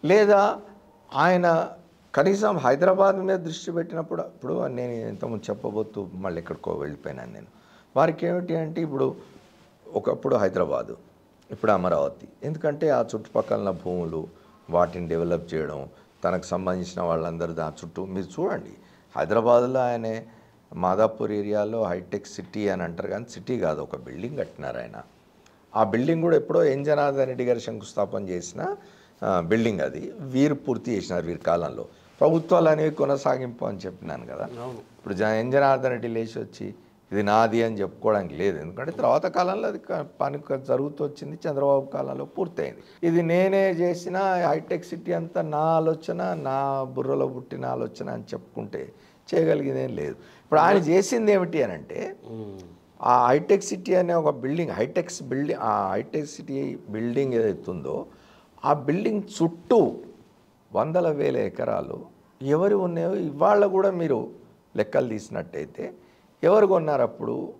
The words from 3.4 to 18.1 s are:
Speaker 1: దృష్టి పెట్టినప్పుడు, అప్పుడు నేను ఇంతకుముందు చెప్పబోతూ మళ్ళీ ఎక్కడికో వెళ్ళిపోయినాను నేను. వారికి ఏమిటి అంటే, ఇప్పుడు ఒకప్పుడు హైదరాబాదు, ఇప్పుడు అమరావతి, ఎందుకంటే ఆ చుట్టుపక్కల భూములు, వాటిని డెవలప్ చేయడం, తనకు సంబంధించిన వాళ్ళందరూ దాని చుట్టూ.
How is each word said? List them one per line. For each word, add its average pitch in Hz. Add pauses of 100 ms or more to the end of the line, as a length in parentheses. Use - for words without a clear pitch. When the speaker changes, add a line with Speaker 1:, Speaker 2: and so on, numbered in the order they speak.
Speaker 1:
దృష్టి 160
పెట్టినప్పుడు, 165
అప్పుడు - (220)
నేను 123 (200)
ఇంతకుముందు 113
చెప్పబోతూ 107 (260)
మళ్ళీ 85
ఎక్కడికో 82 (100)
వెళ్ళిపోయినాను 69
నేను. 55 (480)
వారికి 160
ఏమిటి 175
అంటే, 160
ఇప్పుడు 131 (920)
ఒకప్పుడు 135
హైదరాబాదు, 71 (580)
ఇప్పుడు 110
అమరావతి, 82 (220)
ఎందుకంటే 156
ఆ - (120)
చుట్టుపక్కల 107 (120)
భూములు, 85 (540)
వాటిని 87
డెవలప్ 85
చేయడం, 76 (420)
తనకు 90
సంబంధించిన 90
వాళ్ళందరూ 82
దాని 78
చుట్టూ. 87 (140)